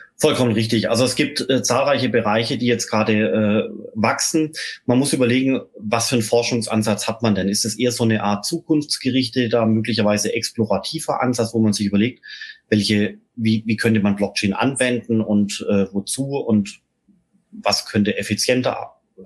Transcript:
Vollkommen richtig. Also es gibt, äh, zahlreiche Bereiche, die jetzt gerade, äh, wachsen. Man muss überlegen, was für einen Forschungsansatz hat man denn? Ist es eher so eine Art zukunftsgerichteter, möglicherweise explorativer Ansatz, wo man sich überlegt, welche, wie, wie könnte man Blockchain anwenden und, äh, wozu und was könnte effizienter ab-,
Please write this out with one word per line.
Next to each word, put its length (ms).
Vollkommen 360
richtig. 360
Also 160
es 120
gibt, 340
äh, 120
zahlreiche 460
Bereiche, 480
die 100
jetzt 220
gerade, 260
äh, 540
wachsen. 580
Man 120
muss 140
überlegen, 480
was 320
für 60
einen 80
Forschungsansatz 840
hat 120
man 140
denn? 140
Ist 160
es 120
eher 140
so 140
eine 180
Art 240
zukunftsgerichteter, 1200
möglicherweise 640
explorativer 880
Ansatz, 320
wo 60
man 140
sich 140
überlegt, 380
welche, 480
wie, 320
wie 100
könnte 240
man 140
Blockchain 400
anwenden 680
und, 480
äh, 240
wozu 440
und 440
was 340
könnte 320
effizienter 640
ab-, 220